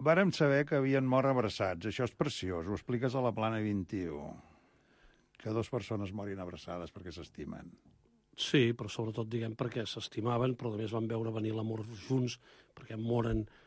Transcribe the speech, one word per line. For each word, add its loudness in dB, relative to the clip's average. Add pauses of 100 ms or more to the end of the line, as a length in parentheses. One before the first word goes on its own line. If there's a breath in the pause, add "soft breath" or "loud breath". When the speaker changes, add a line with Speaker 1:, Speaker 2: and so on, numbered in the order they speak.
Speaker 1:
Vàrem 6
saber 6
que 2
havien 4
mort 6
abraçats. 0
Això 0
és -8
preciós. -2
Ho -2
expliques -2
a 0
la 0
Plana 0
vint 0 (100)
i -4
u. -8 (1120 soft breath)
Que -6
dos 0
persones -4
morin -6
abraçades -8
perquè -12
s'estimen. -12 (640)
Speaker 2:
Sí, 4
però -6
sobretot, -4
diguem, -2
perquè -4
s'estimaven, 0
però -2
a -4
més -4
van 0
veure -2
venir -2
la -2
mort -4 (220)
junts, 0 (360 soft breath)
perquè -12
moren 2 (220 soft breath)